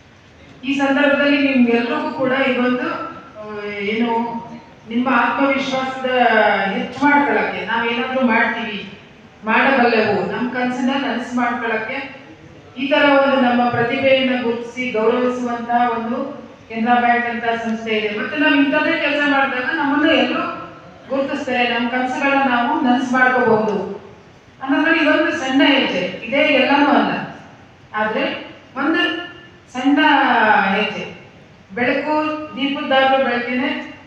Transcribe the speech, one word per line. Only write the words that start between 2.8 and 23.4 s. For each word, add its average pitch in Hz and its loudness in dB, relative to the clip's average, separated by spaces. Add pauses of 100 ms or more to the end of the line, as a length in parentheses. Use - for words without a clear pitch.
ಆ, 214 -10
ಏನು 226 -4 (440)
ನಿಮ್ಮ 247 0
ಆತ್ಮವಿಶ್ವಾಸದ 254 -2 (600)
ಹೆಚ್ಚು 247 -4
ಮಾಡ್ಕೊಳಕ್ಕೆ, 226 2
ನಾವೇನಾದ್ರೂ 240 -2
ಮಾಡ್ತೀವಿ, 220 -2 (520)
ಮಾಡಬಲ್ಲೆವು, 226 2
ನಮ್ 240 -4
ಕನ್ಸನ್ನ 254 -2
ನನಸು 240 -6
ಮಾಡ್ಕೊಳಕ್ಕೆ 240 -4 (520)
ಈ 277 -4
ತರ 294 4
ಒಂದು 269 4
ನಮ್ಮ 240 2
ಪ್ರತಿಭೆಯನ್ನ 262 2
ಗುರುತಿಸಿ 233 -4
ಗೌರವಿಸುವಂತ 240 -2
ಒಂದು 240 -2 (240)
ಕೆನರಾ 233 2
ಬ್ಯಾಂಕ್ 240 2
ಅಂತ 233 -6
ಸಂಸ್ಥೆ 226 -2
ಇದೆ. 214 -4
ಮತ್ತೆ 277 -6
ನಾವ್ 294 4
ಇಂಥದ್ದೇ 302 2
ಕೆಲ್ಸ 294 0
ಮಾಡಿದಾಗ 269 0
ನಮ್ಮನ್ನ 294 2
ಎಲ್ಲರೂ - 0 (680)
ಗುರುತಿಸ್ತಾರೆ, 247 -2
ನಮ್ 240 -2
ಕನ್ಸುಗಳನ್ನ 269 0
ನಾವು 254 0
ನನಸು 247 2
ಮಾಡ್ಕೋಬಹುದು 220 2 (680)